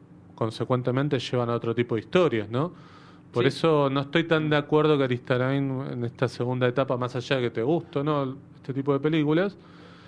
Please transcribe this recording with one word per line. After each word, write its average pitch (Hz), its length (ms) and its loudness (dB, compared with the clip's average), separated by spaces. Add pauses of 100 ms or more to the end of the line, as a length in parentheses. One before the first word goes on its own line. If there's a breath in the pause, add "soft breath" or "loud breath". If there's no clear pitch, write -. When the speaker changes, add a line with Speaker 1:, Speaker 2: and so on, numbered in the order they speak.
(340)
Speaker 1:
consecuentemente 127 840 0
llevan 120 300 -2
a 117 40 0
otro 117 220 -2
tipo 120 200 0
de 110 60 -2
historias, 117 480 0
¿no? 135 220 -2 (600 loud breath)
Por 120 120 0
Speaker 2:
Sí. 135 60 4
Speaker 1:
eso 147 400 2
no 139 120 0
estoy 143 240 0
tan 156 240 2
de 151 80 2
acuerdo 151 400 2
que 135 60 2
Aristarain 131 800 -2 (100)
en 123 140 -6
esta 123 220 -2
segunda 127 400 -2
etapa, 131 300 0
más 123 180 -4
allá 131 220 -2
de 123 60 0
que 120 80 0
te 117 120 -2
guste 160 360 -2
o 143 40 -2
no 143 340 -2 (180)
este - 180 -10
tipo 139 200 0
de 139 60 2
películas, 156 580 0 (500 loud breath)